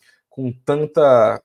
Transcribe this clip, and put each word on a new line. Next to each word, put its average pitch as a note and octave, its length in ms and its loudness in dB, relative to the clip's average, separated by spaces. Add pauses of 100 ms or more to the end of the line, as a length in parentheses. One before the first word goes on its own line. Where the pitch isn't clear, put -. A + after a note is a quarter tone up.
(300)
com B2+ 220 -10 (120)
tanta, C#3+ 800 0